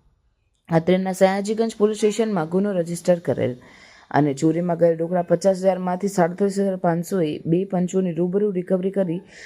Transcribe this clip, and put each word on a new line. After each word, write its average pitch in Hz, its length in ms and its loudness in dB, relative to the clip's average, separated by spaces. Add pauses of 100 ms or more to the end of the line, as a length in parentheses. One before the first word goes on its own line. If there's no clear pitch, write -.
(680)
રાત્રેના 180 520 0
સયાજીગંજ 208 580 0
પોલીસ 214 200 2
સ્ટેશનમાં 208 560 0
ગુનો 196 240 0
રજીસ્ટર 170 420 0
કરેલ 123 380 -2 (520)
અને 143 240 2
ચોરીમાં 165 440 0
ગયેલ 170 200 4
રોકડા 175 300 -2
પચાસ 180 320 2
હજારમાંથી 185 560 -2
સાડત્રીસ 190 460 0
હજાર 190 180 -2
પાંચસો 175 420 0
એ 151 120 -2 (100)
બે 170 220 0
પંચોની 180 520 -2
રૂબરૂ 196 380 0
રિકવરી 185 400 -2
કરી 185 240 -2 (260)